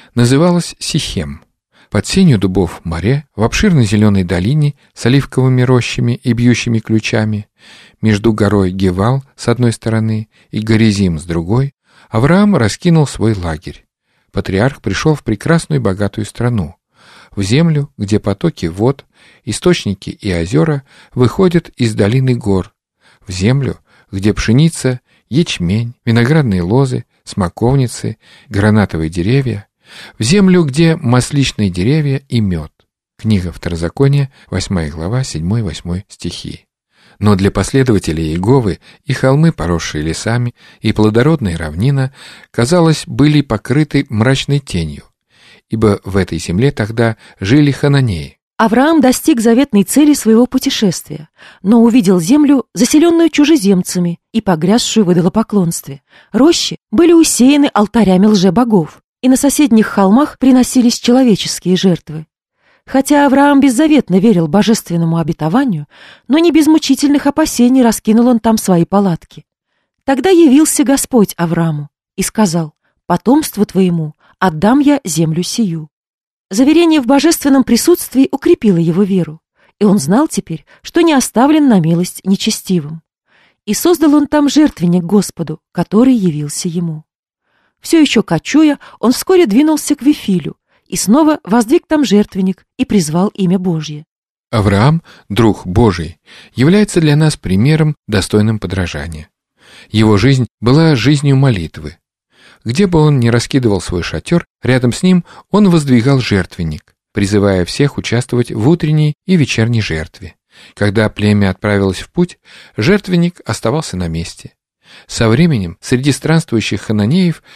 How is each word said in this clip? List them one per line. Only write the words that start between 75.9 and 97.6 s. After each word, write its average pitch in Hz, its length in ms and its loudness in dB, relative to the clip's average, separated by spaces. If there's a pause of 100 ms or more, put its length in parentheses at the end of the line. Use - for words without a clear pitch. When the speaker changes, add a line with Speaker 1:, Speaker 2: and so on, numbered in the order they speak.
Speaker 2:
Заверение 311 500 2
в 240 60 -4
божественном 277 580 2
присутствии 262 680 0
укрепило 240 460 0
его 170 260 0
веру, 175 360 -2 (400)
и 202 60 0
он 202 140 4
знал 202 280 0
теперь, - 380 -8 (160)
что - 200 -2
не 330 120 2
оставлен 285 560 2
на 208 100 4
милость 170 460 -2
нечестивым. 180 800 -4 (640)
И 208 100 -4
создал 320 400 2
он 294 100 2
там 294 240 0
жертвенник 180 540 0
Господу, 170 560 -4 (120)
который 233 440 2
явился 151 520 -4
ему. 165 380 -6 (760)
Всё 330 220 0
ещё 247 200 2
кочуя, 285 580 0 (200)
он 226 120 0
вскоре 359 340 2
двинулся 294 500 0
к - 60 -18
Вифилю 190 560 -2 (300)
и - 100 -8
снова 294 480 2
воздвиг 233 420 0
там 302 160 0
жертвенник 190 640 -2 (120)
и 254 60 -4
призвал 180 460 0
имя 190 280 -2
Божье. 156 460 -6 (480)
Speaker 1:
Авраам, 110 500 2 (280)
друг 104 360 0
Божий, 90 540 -2 (340)
является 185 460 2
для 147 160 2
нас 151 220 0
примером, 147 580 0 (120)